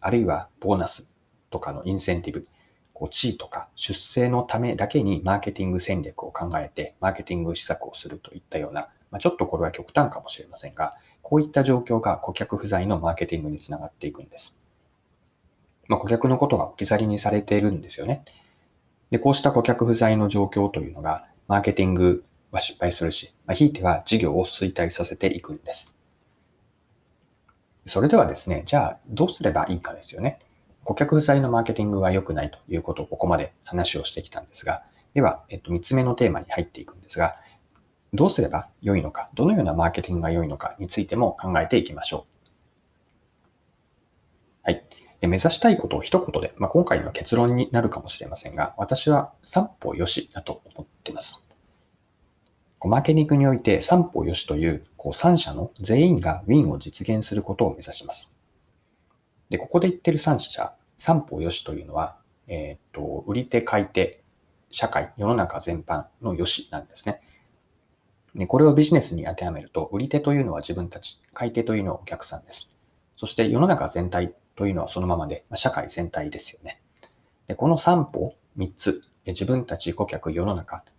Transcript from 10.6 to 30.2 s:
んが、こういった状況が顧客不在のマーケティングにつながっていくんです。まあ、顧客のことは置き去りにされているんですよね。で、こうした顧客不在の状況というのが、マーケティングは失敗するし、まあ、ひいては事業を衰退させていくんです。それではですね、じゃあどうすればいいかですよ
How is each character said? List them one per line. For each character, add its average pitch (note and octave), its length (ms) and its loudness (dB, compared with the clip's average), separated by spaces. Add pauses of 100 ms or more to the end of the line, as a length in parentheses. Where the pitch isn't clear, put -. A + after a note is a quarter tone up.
ん - 60 -20
が、 - 180 -6 (300)
こ - 140 2
う D#3 40 8
い D3+ 60 2
っ - 20 -12
た C#3+ 140 2
状 C3 160 4
況 A#2 220 0
が F#2+ 180 -2
顧 - 160 -8
客 - 240 -4
不 G2+ 100 -6
在 F#2+ 180 0
の F2+ 140 0
マ E2+ 120 0
ー - 20 0
ケ - 120 -4
テ E2+ 100 -4
ィ D#2+ 40 -4
ン D2+ 40 -8
グ D2+ 60 -6
に D2 80 -8
つ - 120 -8
な - 80 -8
が - 80 -12
っ - 60 -14
て - 140 -12
い - 60 -8
く C3+ 100 -18
ん - 60 -20
で - 80 -18
す。 - 220 -8 (1300)
ま G#2 100 2
あ、 - 20 0
顧 G2+ 100 -6
客 A#2 200 2
の B2+ 80 4
こ - 100 2
と G#2+ 120 2
は - 100 -2
置 - 80 -18
き G2+ 100 -6
去 G#2+ 120 2
り A2 80 2
に G#2 120 0
さ G#2 120 0
れ G#2 100 2
て G#2 160 0
い G2+ 60 4
る G#2 80 2
ん E2 100 -4
で - 80 -16
す - 100 -12
よ - 60 -8
ね。 - 220 -4 (840)
で、 A#2 80 2
こ C#3 120 4
う C#3 40 6
し - 60 4
た C#3 120 4
顧 A#2 100 4
客 A#2+ 240 2
不 A#2 80 4
在 A2 240 4
の G#2 100 2
状 G2+ 160 2
況 G2+ 260 2
と - 100 -6
い C#2 100 -8
う - 20 -14
の D2 80 -14
が、 D#2+ 220 -4 (240)
マ G2+ 100 2
ー G2+ 60 4
ケ G2+ 100 2
テ G2 120 2
ィ F#2 40 4
ン F#2 60 2
グ F2+ 320 4 (240)
は - 100 -4
失 - 180 -6
敗 F2 140 0
す - 140 -4
る D#2 40 0
し、 - 220 -6 (140)
ま F2+ 60 -2
あ、 - 20 0
ひ D3 140 6
い D3 40 2
て F#2 100 -8
は F2+ 220 2
事 A2 140 4
業 D#2 160 2
を F#2 100 2
衰 F#2 300 -2
退 E2+ 160 0
さ - 160 -4
せ - 100 -10
て - 180 0
い - 60 -8
く - 140 -12
ん - 100 -18
で - 80 -10
す。 - 220 -4 (1900)
そ G2 160 0
れ D3 80 6
で A3+ 80 8
は D3 80 6
で E2+ 100 -4
す - 140 -6
ね、 E2+ 160 -4
じ C#3+ 100 2
ゃ A#2+ 80 4
あ - 140 -6 (100)
ど B2 180 0
う F3+ 40 0
す - 120 -8
れ A#2+ 80 2
ば - 160 0
い F2+ 100 -4
い F2 40 -6
か - 140 -12
で - 80 -18
す - 120 -16
よ F2+ 60 -10